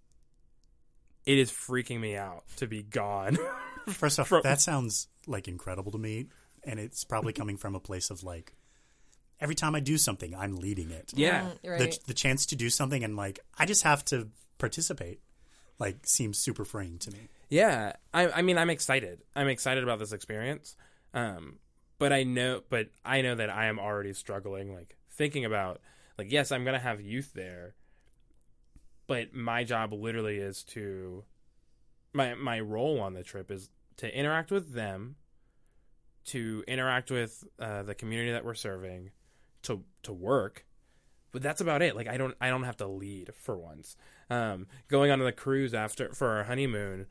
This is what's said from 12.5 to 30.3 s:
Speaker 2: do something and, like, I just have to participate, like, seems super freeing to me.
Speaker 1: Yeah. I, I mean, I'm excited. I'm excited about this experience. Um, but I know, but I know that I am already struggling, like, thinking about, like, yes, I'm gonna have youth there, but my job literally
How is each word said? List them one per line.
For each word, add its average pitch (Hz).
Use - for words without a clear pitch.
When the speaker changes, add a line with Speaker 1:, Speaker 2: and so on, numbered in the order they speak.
Speaker 2:
do 117
something 131
and, 107
like, 98
I 156
just 202
have 147
to 117
participate, 113
like, 98
seems 107
super 107
freeing 90
to -
me. 104
Speaker 1:
Yeah. 143
I, 175
I 170
mean, 185
I'm 170
excited. 131
I'm 139
excited 131
about 120
this 107
experience. 113
Um, 92
but 139
I 139
know, 127
but 113
I 135
know 123
that 110
I 107
am 107
already 101
struggling, 98
like, 87
thinking 143
about, 98
like, 104
yes, 143
I'm 127
gonna 131
have 120
youth 113
there, 90
but 120
my 117
job 113
literally 107